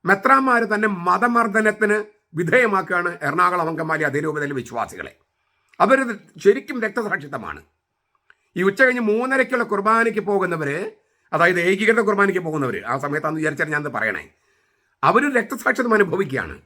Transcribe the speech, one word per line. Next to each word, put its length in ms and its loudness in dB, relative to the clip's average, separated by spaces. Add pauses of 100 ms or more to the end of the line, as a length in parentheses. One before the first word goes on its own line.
മെത്രാന്മാര് 640 4
തന്നെ 200 0 (160)
മതമർദ്ദനത്തിന് 920 0 (380)
വിധേയമാക്കുകയാണ് 760 0 (120)
എറണാകുളം 480 0
അങ്കമാലി 400 -2
അതിരൂപതയിലെ 500 -4
വിശ്വാസികളെ. 520 -8 (680)
അവരത് 340 2 (260)
ശരിക്കും 440 2
രക്തസാക്ഷിത്വമാണ്. 760 -6 (960)
ഈ 60 -4
ഉച്ച 200 2
കഴിഞ്ഞ് 280 2
മൂന്നരയ്ക്കുള്ള 540 0
കുർബാനയ്ക്ക് 680 0
പോകുന്നവര്, 480 -2 (540)
അതായത് 280 2
ഏകീകൃത 460 2
കുർബാനയ്ക്ക് 400 2
പോകുന്നവര്, 380 -2
ആ 140 -4
സമയത്താന്ന് 420 -4
വിചാരിച്ചാൽ 340 -2
ഞാനത് 200 -4
പറയണേ, 300 -4 (760)
അവരും 340 4
രക്തസാക്ഷിത്വം 600 0
അനുഭവിക്കുകയാണ്. 680 -2